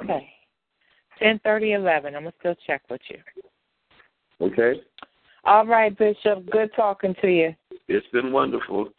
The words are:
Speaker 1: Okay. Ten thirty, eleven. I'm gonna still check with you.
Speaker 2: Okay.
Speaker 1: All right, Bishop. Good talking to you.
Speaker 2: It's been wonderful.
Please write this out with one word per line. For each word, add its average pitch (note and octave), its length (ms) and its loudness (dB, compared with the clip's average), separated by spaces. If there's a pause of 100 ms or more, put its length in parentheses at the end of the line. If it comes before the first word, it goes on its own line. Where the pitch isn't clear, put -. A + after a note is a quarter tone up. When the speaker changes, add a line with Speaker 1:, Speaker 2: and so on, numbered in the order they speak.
Speaker 1:
Okay. F3 280 -6 (880)
Ten A3 240 2
thirty, G#3+ 300 0
eleven. D#3 420 0
I'm D3+ 80 -10
gonna E3 160 -12
still F3 160 -2 (100)
check C#3+ 240 -4
with B2+ 200 -10
you. - 80 -16 (1200)
Speaker 2:
Okay. A#2 400 0 (640)
Speaker 1:
All G#3+ 200 6
right, A3 320 2
Bishop. G#3 540 0
Good G#3+ 240 0
talking G3 460 -2
to G3+ 60 2
you. E3 280 2 (320)
Speaker 2:
It's G#2 240 -2
been B2+ 220 -2
wonderful. A#2 640 -2